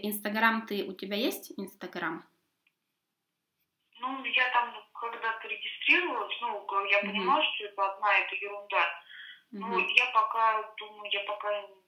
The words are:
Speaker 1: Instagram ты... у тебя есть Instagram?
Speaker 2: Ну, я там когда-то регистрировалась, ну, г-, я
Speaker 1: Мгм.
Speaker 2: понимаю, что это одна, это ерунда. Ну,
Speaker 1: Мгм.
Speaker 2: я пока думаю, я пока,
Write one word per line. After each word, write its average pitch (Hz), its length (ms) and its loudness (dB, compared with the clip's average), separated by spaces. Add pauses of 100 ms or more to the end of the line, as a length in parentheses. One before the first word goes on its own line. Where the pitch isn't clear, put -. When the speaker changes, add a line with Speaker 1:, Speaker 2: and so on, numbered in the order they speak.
Speaker 1:
Instagram 220 640 0
ты... 202 180 -2
у 190 80 -8
тебя 196 240 -6
есть 269 420 -2
Instagram? 170 640 -6 (1800)
Speaker 2:
Ну, 262 240 -6
я 254 280 2
там 240 220 2 (260)
когда-то 233 480 -4
регистрировалась, - 920 0
ну, 220 260 -4
г-, 196 240 0
я 202 120 6
Speaker 1:
Мгм. 202 100 -4
Speaker 2:
понимаю, 202 300 4 (120)
что 214 100 -6
это 196 300 0
одна, 202 240 4
это 190 180 0
ерунда. 202 480 0 (680)
Ну, 196 140 -8
Speaker 1:
Мгм. 190 220 0
Speaker 2:
я 226 180 6
пока 220 560 4 (160)
думаю, 208 320 -12
я 202 140 0
пока, 208 380 -4 (260)